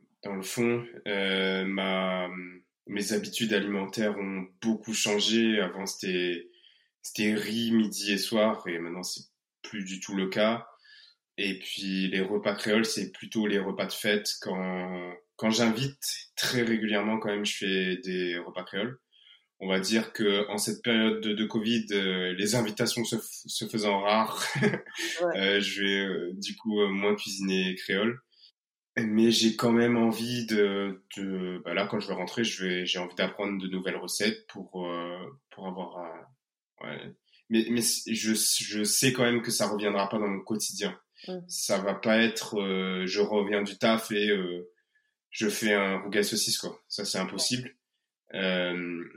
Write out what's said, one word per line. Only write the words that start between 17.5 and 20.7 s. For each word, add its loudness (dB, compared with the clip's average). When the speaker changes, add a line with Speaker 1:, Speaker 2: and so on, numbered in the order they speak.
Speaker 1:
fais 0
des -2
repas -8
créoles. -6
On -4
va 4
dire 0
que 2
en -2
cette -2